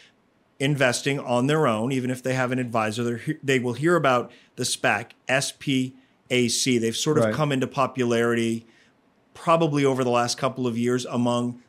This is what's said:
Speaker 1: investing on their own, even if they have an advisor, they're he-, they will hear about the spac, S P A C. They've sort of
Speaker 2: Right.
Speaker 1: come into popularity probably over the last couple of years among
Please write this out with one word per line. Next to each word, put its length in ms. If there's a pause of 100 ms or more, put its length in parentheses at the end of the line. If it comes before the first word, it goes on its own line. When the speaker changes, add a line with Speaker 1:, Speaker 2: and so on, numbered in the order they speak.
(600)
Speaker 1:
investing 600
on 280
their 200
own, 240
even 200
if 100
they 140
have 160
an 80
advisor, 440
they're 140
he-, 260
they 160
will 140
hear 220
about 360 (240)
the 80
spac, 440 (200)
S 300
P 380 (340)
A 180
C. 300
They've 180
sort 220
of 80
Speaker 2:
Right. 80
Speaker 1:
come 180
into 160
popularity 1000 (640)
probably 500
over 180
the 80
last 280
couple 280
of 120
years 300
among 600